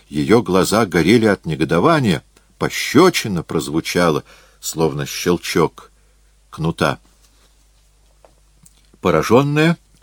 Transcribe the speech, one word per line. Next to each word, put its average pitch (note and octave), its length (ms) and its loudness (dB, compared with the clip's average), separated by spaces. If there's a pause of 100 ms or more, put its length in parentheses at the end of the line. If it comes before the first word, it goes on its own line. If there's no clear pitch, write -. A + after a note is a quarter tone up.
Её D2+ 340 0
глаза F#2 440 0
горели F2+ 400 2
от G2+ 200 0
негодования. F2+ 800 0 (340)
Пощёчина A2 840 0
прозвучала, D#2+ 800 -2 (360)
словно D2 460 -4
щелчок - 840 -4 (580)
кнута. D#3 500 -4 (2000)
Поражённая, C#3+ 800 2 (260)